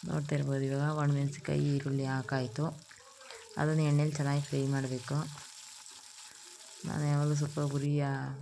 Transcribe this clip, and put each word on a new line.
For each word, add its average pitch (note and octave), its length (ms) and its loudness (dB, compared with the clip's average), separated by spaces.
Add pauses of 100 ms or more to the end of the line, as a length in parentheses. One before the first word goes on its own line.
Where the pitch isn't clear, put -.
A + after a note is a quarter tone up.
ನೋಡ್ತಾ D3+ 300 0
ಇರ್ಬೋದು C#3 300 0
ಇವಾಗ C#3 220 2 (120)
ಒಣಮೆಣ್ಸಿನ್ಕಾಯಿ, C#3+ 600 2 (120)
ಈರುಳ್ಳಿ C3+ 400 0
ಹಾಕಾಯ್ತು. C3 500 0 (960)
ಅದನ್ನು D#3 300 4
ಎಣ್ಣೆಲಿ D3 280 4
ಚೆನ್ನಾಗಿ C#3+ 300 2
ಫ್ರೈ C#3 140 0 (140)
ಮಾಡಬೇಕು. C3 420 -2 (1700)
ನಾನು D3 220 0
ಯಾವಾಗಲೂ D3 280 4
ಸ್ವಲ್ಪ D3 220 0 (160)
ಉರಿಯ C#3+ 300 2 (360)